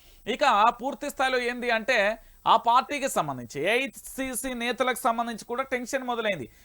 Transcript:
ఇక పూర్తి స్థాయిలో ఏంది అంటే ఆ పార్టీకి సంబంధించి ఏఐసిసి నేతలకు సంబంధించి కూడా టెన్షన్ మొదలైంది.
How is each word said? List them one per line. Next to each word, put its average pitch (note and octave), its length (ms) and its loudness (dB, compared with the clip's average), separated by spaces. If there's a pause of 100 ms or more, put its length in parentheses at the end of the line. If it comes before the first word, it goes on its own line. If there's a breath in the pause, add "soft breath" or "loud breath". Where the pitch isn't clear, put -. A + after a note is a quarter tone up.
(280 soft breath)
ఇక A#3+ 120 -4 (420)
పూర్తి C#4 280 -6
స్థాయిలో B3+ 300 0
ఏంది A#3+ 320 -2
అంటే A3+ 480 2 (280 soft breath)
ఆ F#3+ 100 8
పార్టీకి B3 520 2
సంబంధించి C#3 520 -4
ఏఐసిసి B3+ 920 -4
నేతలకు A#3+ 440 -2
సంబంధించి A#3 480 -2
కూడా A#3+ 180 -4
టెన్షన్ B3+ 400 -4
మొదలైంది. G#3+ 460 -4 (160 soft breath)